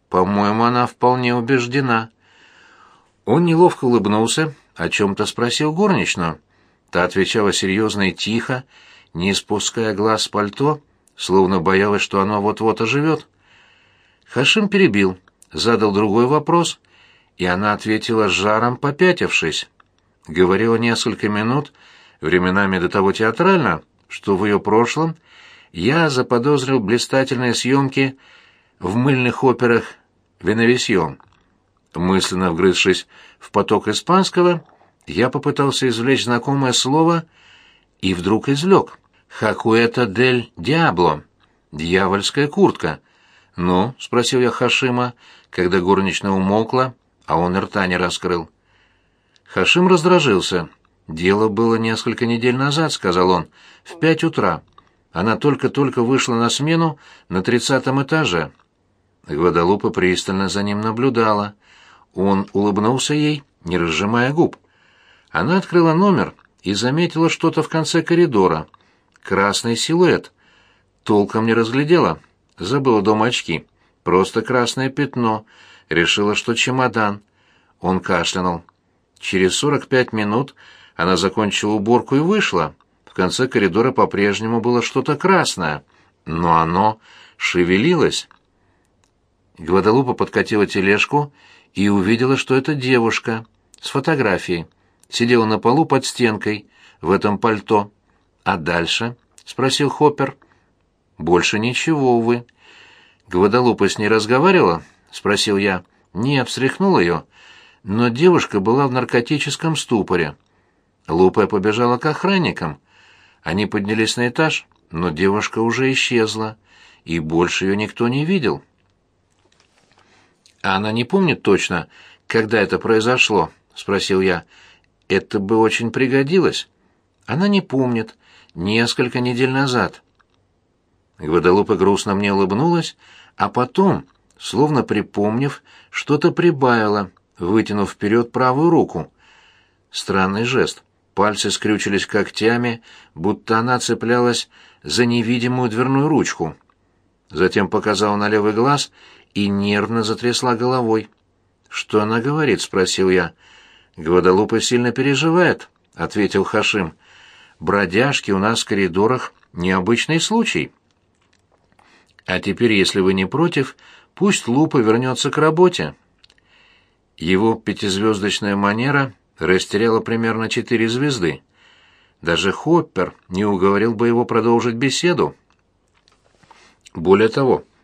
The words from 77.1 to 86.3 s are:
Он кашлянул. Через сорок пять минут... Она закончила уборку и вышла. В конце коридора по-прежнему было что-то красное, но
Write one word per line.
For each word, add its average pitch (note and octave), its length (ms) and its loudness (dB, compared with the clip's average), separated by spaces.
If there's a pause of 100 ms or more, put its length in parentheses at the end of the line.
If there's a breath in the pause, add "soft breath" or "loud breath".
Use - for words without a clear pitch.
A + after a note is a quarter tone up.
Он F#2 200 0
кашлянул. F2 640 -2 (560)
Через F#2 360 0
сорок D3 320 -2
пять B2+ 260 0
минут... A2 420 -2 (440 loud breath)
Она F2+ 160 2
закончила G2+ 560 -2
уборку A#2 460 0
и - 20 2
вышла. D3+ 560 0 (300)
В - 80 -20
конце F#2 340 0
коридора A#2 460 0
по-прежнему G#2 640 0
было A#2+ 220 0
что-то C3+ 340 -4
красное, G2 720 -2 (400 soft breath)
но E2 320 2